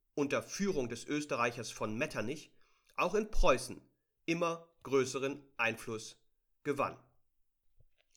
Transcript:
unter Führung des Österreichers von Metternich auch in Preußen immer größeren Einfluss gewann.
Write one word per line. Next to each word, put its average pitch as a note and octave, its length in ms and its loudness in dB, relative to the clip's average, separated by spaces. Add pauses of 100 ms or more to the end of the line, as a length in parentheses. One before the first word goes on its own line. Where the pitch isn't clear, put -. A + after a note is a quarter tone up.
(160)
unter C#3 280 0
Führung D#3 460 -2
des - 160 -10
Österreichers B2+ 680 -2
von G#2+ 260 -4
Metternich C3+ 560 -6 (440)
auch F3 180 0
in G#3+ 160 0
Preußen - 500 6 (440)
immer E3 420 -2 (160)
größeren C3+ 580 2 (140)
Einfluss A2+ 680 -2 (420)
gewann. B2+ 380 -2 (1160)